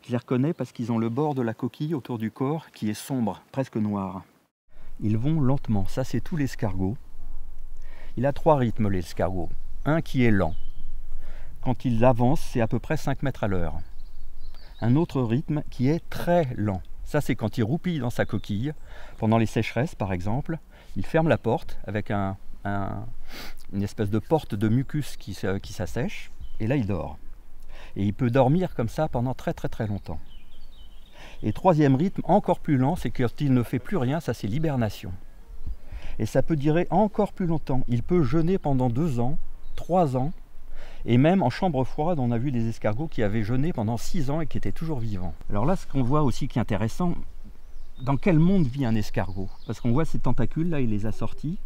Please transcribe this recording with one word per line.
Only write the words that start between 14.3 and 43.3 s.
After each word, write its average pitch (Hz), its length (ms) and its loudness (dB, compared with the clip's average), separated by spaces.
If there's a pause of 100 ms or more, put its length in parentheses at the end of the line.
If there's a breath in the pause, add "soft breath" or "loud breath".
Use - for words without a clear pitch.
Un 117 140 4
autre 151 260 2
rythme 143 480 0
qui 127 200 0
est 165 200 0
très 175 460 2
lent. 98 260 -2 (240)
Ça, - 160 0
c'est - 140 0
quand 107 220 -2
il 120 60 2
roupille 160 360 -2
dans 120 100 -2
sa - 160 0
coquille. 110 480 -2 (440 loud breath)
Pendant 113 200 4
les 113 80 4
sécheresses, 117 480 -2
par 98 200 -4
exemple, 110 440 -2 (380 loud breath)
il 95 100 -2
ferme 160 220 2
la 117 100 4
porte - 480 -2
avec 104 240 -4
un, 98 280 -2 (260)
un, 101 420 -4 (680 loud breath)
une 98 120 -2
espèce 101 260 -2
de 107 100 0
porte - 360 -2
de 104 120 0
mucus 135 500 0
qui - 180 -10
se, 98 240 -2
qui - 140 -10
s'assèche. - 580 -4 (280)
Et 110 60 0
là, 123 100 0
il 123 120 0
dort. 78 320 -4 (800 loud breath)
Et 98 60 0
il 101 100 0
peut 120 180 0
dormir 139 420 4
comme 113 160 -2
ça 156 200 -2
pendant 123 260 -2
très, - 180 -6
très, - 160 -6
très - 160 -4
longtemps. 98 340 -6 (1200 loud breath)
Et 110 100 0
troisième 151 420 4
rythme, 175 280 0
encore 180 360 2
plus 147 180 0
lent, 135 180 2
c'est 127 160 -4
quand 123 300 0
il 139 120 2
ne 123 100 4
fait 117 160 -2
plus - 180 -4
rien, 139 220 0
ça, 123 140 -4
c'est - 140 -6
l'hibernation. 123 640 -2 (1080 loud breath)
Et 110 60 0
ça 135 160 2
peut 165 140 2
durer 151 340 2
encore 202 440 2
plus 190 120 -4
longtemps. 147 440 2
Il 120 120 2
peut 175 220 2
jeûner 165 340 2
pendant 127 320 2
deux 127 300 0
ans, 120 180 4 (380)
trois 165 420 2
ans, 135 140 0 (760 loud breath)
et 117 120 4
même 165 260 6
en 123 60 4
chambre 143 340 0
froide, 156 340 0
on 123 140 0
a 117 60 0
vu 131 160 0
des 113 160 0
escargots 113 400 0
qui 123 140 0
avaient 107 200 2